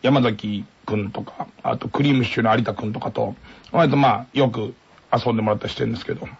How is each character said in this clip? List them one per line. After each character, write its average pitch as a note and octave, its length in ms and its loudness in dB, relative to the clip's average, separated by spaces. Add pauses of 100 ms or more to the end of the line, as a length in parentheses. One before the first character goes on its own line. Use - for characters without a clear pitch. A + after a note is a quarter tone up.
山 C3+ 180 4
崎 G#2+ 440 -2 (200)
く G#2+ 100 -2
ん G2+ 140 -2
と - 120 -10
か、 - 260 -12 (160)
あ A#2+ 140 0
と B2 120 -8
ク C#3+ 140 0
リ C#3+ 80 4
ー C3+ 60 4
ム B2 80 2
シ - 80 -4
チ - 60 -2
ュ A#2 40 2
ー - 20 2
の A2 100 4
有 A2+ 80 2
田 G#2+ 120 -2
く - 100 -8
ん G#2+ 80 -4
と - 60 -8
か - 100 -6
と、 - 260 -4 (360)
割 D#3+ 180 4
と C#3 80 2
ま C#3 120 6
あ、 G#2 240 0
よ C3 160 4
く G#2+ 260 -6 (360)
遊 A#2 220 0
ん - 20 2
で A2 60 0
も G#2+ 80 0
ら G#2+ 60 4
っ G#2 40 -6
た - 60 -10
り G#2+ 80 -6
し - 20 -10
て - 60 -4
る A#2+ 60 0
ん A#2 60 -2
で - 40 -6
す - 80 -12
け - 80 -6
ど。 - 140 -10 (120)